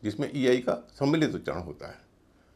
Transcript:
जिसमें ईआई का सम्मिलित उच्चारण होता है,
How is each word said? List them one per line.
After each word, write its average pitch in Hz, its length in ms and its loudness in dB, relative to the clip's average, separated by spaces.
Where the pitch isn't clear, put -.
जिसमें - 320 -4
ईआई 127 240 4
का - 160 -2
सम्मिलित 143 440 2
उच्चारण 82 260 -4
होता 78 260 -12
है, - 120 -16